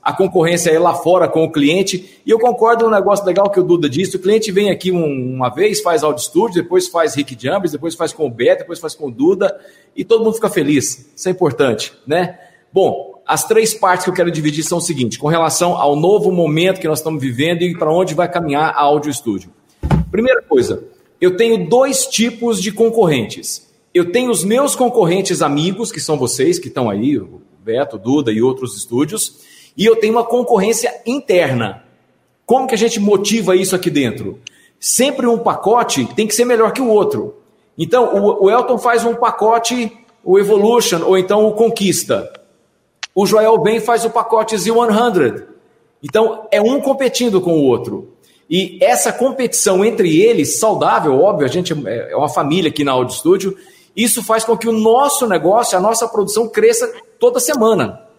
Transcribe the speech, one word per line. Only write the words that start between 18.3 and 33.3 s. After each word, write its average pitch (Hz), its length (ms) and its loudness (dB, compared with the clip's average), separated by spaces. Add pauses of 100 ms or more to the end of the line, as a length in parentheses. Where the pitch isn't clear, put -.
caminhar 156 400 -2
a - 100 -4
áudio 147 300 2
estúdio. 101 400 -6 (600)
Primeira 247 300 0
coisa, 117 420 0 (380)
eu 180 160 2
tenho 226 320 0
dois 262 380 2
tipos 233 560 -2
de 208 100 -6
concorrentes. 190 960 -2 (240)
Eu 175 200 0
tenho 247 180 0
os 170 140 -2
meus 247 300 0
concorrentes 190 680 0
amigos, 170 500 -2
que 156 80 -12
são 151 160 -4
vocês, 135 420 0
que 135 100 -12
estão 123 200 -4
aí, 113 300 -2
o - 240 -14 (200)
Beto, 113 340 -4
o - 20 -12
Duda 123 340 0
e 110 80 -2
outros 131 360 -2
estúdios, 156 640 -6 (360)
E 190 80 -2
eu 220 120 6
tenho 220 180 0
uma 233 100 2
concorrência 226 680 0 (140)
interna. 147 760 -2 (600)
Como 247 220 2
que 240 80 -2
a 208 40 -2
gente 220 200 0
motiva 202 580 2